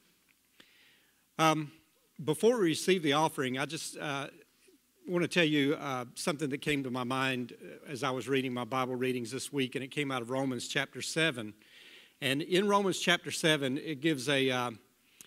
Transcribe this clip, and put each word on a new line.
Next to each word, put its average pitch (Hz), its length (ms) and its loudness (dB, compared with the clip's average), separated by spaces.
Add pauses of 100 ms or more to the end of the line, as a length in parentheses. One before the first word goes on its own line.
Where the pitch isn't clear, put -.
(1400)
Um, 156 340 4 (520)
before 214 360 4
we 185 60 4
receive 175 360 2
the 147 120 4
offering, 147 440 0
I 143 80 -2
just, 156 320 -10
uh, 143 300 -6 (800)
want 175 160 0
to 143 40 2
tell 175 160 4
you, 151 300 4
uh, 131 400 -4
something 151 360 -4
that 139 100 -4
came 143 240 -2
to 127 80 -6
my 127 120 -2
mind, 127 580 0
uh, - 300 -16
as 139 120 -6
I 135 80 2
was 127 180 -4
reading 131 240 0
my 120 100 -4
Bible 127 320 -2
readings 123 360 -2
this 127 200 -8
week, 135 240 -2
and 127 80 -4
it 127 60 -10
came 143 220 -4
out 127 100 -2
of 117 80 -8
Romans 131 400 -2
chapter 139 320 -4
seven. 123 540 -2 (640)
And 139 200 2
in 190 280 2
Romans 202 300 2
chapter 175 320 2
seven, 147 480 2
it 151 220 -6
gives 143 280 0
a, 135 200 4
uh, 123 220 0 (560)